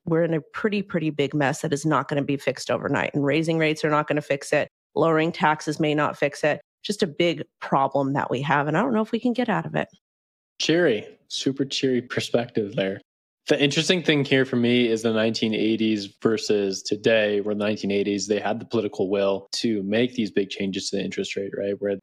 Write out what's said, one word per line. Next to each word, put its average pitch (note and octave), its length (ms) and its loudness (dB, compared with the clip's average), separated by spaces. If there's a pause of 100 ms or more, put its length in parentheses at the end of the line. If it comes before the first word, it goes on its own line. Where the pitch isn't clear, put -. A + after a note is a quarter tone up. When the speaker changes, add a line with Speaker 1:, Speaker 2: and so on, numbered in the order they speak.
Speaker 1:
we're E3 200 0
in E3 100 0
a D#3 80 0
pretty, G#3 400 -4
pretty D#3 300 -2
big C#3+ 220 -2
mess C#3+ 280 0
that C#3 100 -4
is C#3+ 140 -2
not C#3 220 2
gonna C#3+ 160 -2
be C#3 140 -2
fixed - 340 -4
overnight. A#2 420 -2
And C#3+ 100 0
raising D#3+ 360 0
rates D#3 260 0
are D#3 60 2
not D3 160 2
gonna D3 140 0
fix - 300 -4
it. D3 160 2 (280)
Lowering D#3+ 360 2
taxes D#3 480 0
may D3+ 140 2
not D3 240 0
fix - 260 -2
it. D3 160 2 (240)
Just G#3+ 200 -4
a F#3 40 2
big D#3 380 0 (160)
problem C#3 520 2
that - 180 0
we B2+ 100 -2
have. C#3+ 260 2
And D3+ 80 0
I F#3 60 2
don't B3+ 120 0
know A3 100 2
if - 80 -10
we A3+ 80 -2
can B3 140 0
get A#3+ 140 -2
out E3 200 -2
of D#3 80 -6
it. D#3 120 -2 (720)
Speaker 2:
Cheery, D3+ 480 2 (200)
super C#3 360 -2
cheery C3 380 0
perspective A2+ 720 -2
there. G2 240 -2 (480)
The C#3+ 160 4
interesting D#3+ 400 2
thing D3 220 2
here C3+ 180 4
for B2 140 -2
me A#2+ 320 4
is A2+ 140 0
the A2+ 100 2
nineteen A2 400 0
eighties G#2+ 540 0 (140)
versus G#2 640 0
today, G#2+ 560 2
where G#2 160 -2
the G#2 80 -2
nineteen G#2 280 0
eighties, G2+ 360 0
they G#2 140 2
had A2 180 -2
the - 60 -10
political G#2 440 -2
will G2 440 0
to A2 300 0
make A2+ 320 0
these G#2+ 140 -2
big F#2+ 200 0
changes G2 400 -6
to G2+ 80 -2
the G2 80 -2
interest G2 320 -6
rate, G2 200 -6
right? G2+ 220 -4
Where G2+ 240 -2